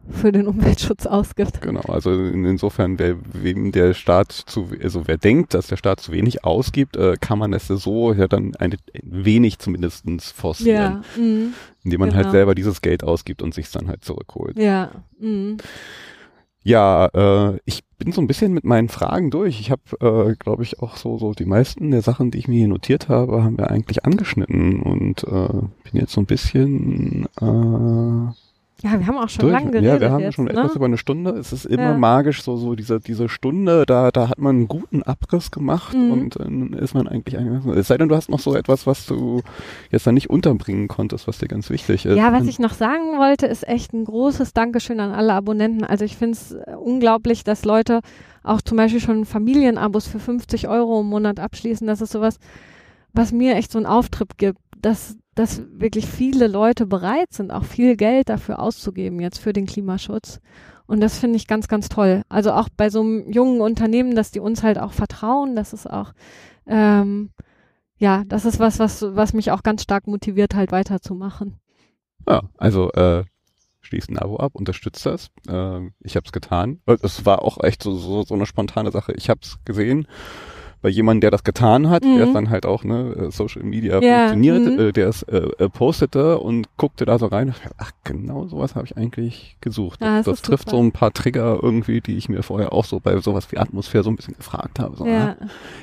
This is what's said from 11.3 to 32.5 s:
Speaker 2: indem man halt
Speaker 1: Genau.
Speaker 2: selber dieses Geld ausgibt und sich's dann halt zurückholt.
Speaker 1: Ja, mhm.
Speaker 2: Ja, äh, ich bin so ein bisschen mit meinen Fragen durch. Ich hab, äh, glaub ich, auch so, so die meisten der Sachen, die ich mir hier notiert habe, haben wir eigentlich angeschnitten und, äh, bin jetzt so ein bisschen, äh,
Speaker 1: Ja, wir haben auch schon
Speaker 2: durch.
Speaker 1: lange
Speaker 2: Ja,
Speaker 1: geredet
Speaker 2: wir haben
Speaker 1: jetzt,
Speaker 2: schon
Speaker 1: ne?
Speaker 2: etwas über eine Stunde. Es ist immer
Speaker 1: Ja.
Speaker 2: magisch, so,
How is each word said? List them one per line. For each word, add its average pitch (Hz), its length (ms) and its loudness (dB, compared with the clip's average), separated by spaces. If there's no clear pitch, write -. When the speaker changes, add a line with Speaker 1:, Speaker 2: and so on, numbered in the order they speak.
Speaker 2:
indem 87 160 -2
man 92 140 2
halt 98 140 4
Speaker 1:
Genau. 95 40 0
Speaker 2:
selber 98 220 4
dieses 95 260 -2
Geld 87 240 -2
ausgibt - 380 -4
und 82 100 -6
sich's - 200 -12
dann - 160 -8
halt - 180 -8
zurückholt. - 520 -10
Speaker 1:
Ja, 196 320 0
mhm. 214 380 -6
Speaker 2:
Ja, 98 420 6
äh, - 100 -10
ich - 180 -8
bin 170 140 -2
so 185 80 0
ein 139 60 2
bisschen 190 260 0
mit 170 120 0
meinen 113 240 4
Fragen 170 420 -2
durch. 156 300 -2
Ich 107 100 -4
hab, 135 100 0
äh, 113 360 4
glaub 107 220 -2
ich, - 220 -8
auch 117 140 -8
so, 117 200 -6
so 110 160 -4
die 87 140 -6
meisten 123 440 2
der 120 120 4
Sachen, 123 280 0
die - 80 -4
ich 123 100 -6
mir 120 100 4
hier 110 100 6
notiert 98 400 0
habe, 123 340 2
haben 113 140 2
wir - 140 -2
eigentlich 107 340 -2
angeschnitten 95 760 0
und, 98 420 -2
äh, 95 240 -2
bin 104 100 0
jetzt - 120 -2
so - 80 0
ein 101 60 0
bisschen, - 1000 0
äh, 117 920 2
Speaker 1:
Ja, 214 200 0
wir 175 80 0
haben 269 100 -2
auch 226 100 -4
schon - 120 -8
Speaker 2:
durch. 147 140 4
Speaker 1:
lange 269 200 0
Speaker 2:
Ja, 220 60 2
Speaker 1:
geredet 110 220 4
Speaker 2:
wir 120 100 2
haben 143 80 2
Speaker 1:
jetzt, - 160 -4
Speaker 2:
schon 131 80 -2
Speaker 1:
ne? - 80 -2
Speaker 2:
etwas 311 240 0
über 139 80 0
eine 117 140 0
Stunde. 170 340 -4
Es - 200 -10
ist 135 140 -10
immer 233 160 0
Speaker 1:
Ja. 147 160 2
Speaker 2:
magisch, 135 460 4
so, 127 120 -4